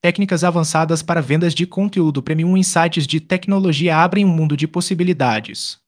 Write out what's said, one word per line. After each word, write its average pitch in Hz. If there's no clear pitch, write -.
Técnicas 175
avançadas 160
para 165
vendas 156
de 175
conteúdo 180
premium 165
em 190
sites 165
de 160
tecnologia 180
abrem 185
um 190
mundo 160
de 151
possibilidades. 147